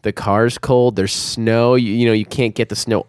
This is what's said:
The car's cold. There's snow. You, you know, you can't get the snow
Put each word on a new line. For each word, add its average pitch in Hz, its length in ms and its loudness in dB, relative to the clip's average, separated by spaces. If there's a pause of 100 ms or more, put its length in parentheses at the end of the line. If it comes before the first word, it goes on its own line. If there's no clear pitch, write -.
The 107 100 -2
car's 107 460 0
cold. 123 380 2
There's 98 180 -2
snow. 117 640 0
You, 117 180 0
you 120 140 2
know, 113 60 4
you 107 120 0
can't 117 300 -2
get 113 140 -2
the 104 60 -8
snow - 340 -2